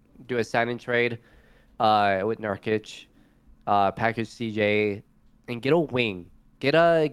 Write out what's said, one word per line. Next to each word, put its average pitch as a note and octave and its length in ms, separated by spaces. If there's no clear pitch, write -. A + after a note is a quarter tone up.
do B2 100
a A2+ 80
sign A#2 240
and A#2+ 100
trade, A#2+ 400
uh, G#2 420
with A2 160
Nurkic, G#2+ 680
uh, G2+ 240
package A2+ 380
C A2+ 220
J G#2 520
and A#2+ 140
get C3 120
a E3+ 40
wing. A#2 480
Get C3+ 140
a, E3 400